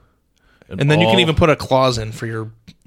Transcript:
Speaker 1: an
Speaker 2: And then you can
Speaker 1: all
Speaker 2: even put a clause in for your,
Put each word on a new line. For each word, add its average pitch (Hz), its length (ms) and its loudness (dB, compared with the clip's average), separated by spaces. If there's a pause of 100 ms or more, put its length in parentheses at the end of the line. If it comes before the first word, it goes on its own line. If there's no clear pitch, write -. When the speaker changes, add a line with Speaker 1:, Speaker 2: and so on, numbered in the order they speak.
(680)
Speaker 1:
an 95 120 -10
Speaker 2:
And 143 100 2
then 151 80 4
you - 80 4
can - 80 4
Speaker 1:
all 185 60 4
Speaker 2:
even 165 140 0
put 170 140 4
a 143 60 2
clause 131 420 0
in 110 140 -8
for 117 160 -12
your, 113 240 -8 (360)